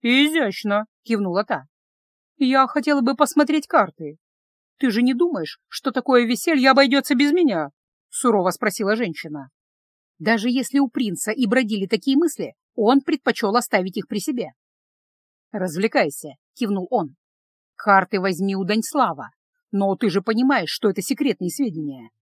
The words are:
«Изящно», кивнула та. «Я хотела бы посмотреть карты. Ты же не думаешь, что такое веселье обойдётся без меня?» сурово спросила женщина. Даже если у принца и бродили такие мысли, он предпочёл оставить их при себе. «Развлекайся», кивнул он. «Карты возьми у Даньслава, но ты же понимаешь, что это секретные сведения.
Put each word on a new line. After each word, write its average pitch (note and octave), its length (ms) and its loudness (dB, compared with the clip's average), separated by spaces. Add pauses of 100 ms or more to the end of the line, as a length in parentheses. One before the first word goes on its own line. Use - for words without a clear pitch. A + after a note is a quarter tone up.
«Изящно», A#3+ 840 0 (160)
кивнула G3+ 420 -2
та. D3 220 -6 (720)
«Я C4+ 280 2
хотела C#4+ 360 0
бы C4 120 0
посмотреть D4 520 2
карты. E3 500 -2 (640)
Ты C4 120 0
же A3 120 2
не B3+ 100 2
думаешь, B3 560 -2
что - 220 -6
такое B3 340 2
веселье C4 460 2
обойдётся C#4 440 4
без C#4+ 180 2
меня?» G#3 380 2 (380)
сурово G3 420 0
спросила G#3 460 -2
женщина. D3+ 540 -8 (680)
Даже A3 300 0
если B3+ 300 0
у C#4 100 2
принца G#3+ 440 -4
и B3+ 140 -2
бродили G#3 400 0
такие C4+ 300 0
мысли, C#4+ 380 -2 (200)
он B3 260 4
предпочёл A#3+ 560 -2
оставить F#3+ 400 -2
их G3 120 -8
при G#3+ 100 -4
себе. A#3 340 -6 (1000)
«Развлекайся», F#3 800 -2 (200)
кивнул G3 360 -2
он. E3 260 -2 (600)
«Карты F#3+ 440 4
возьми G3 360 -2
у F#3+ 80 -2
Даньслава, G3+ 680 -2 (400)
но G3 260 0
ты A3+ 120 0
же F#3 140 0
понимаешь, A3+ 480 0
что - 200 0
это F#3+ 120 -4
секретные C4+ 480 -2
сведения. D3 600 -6 (120)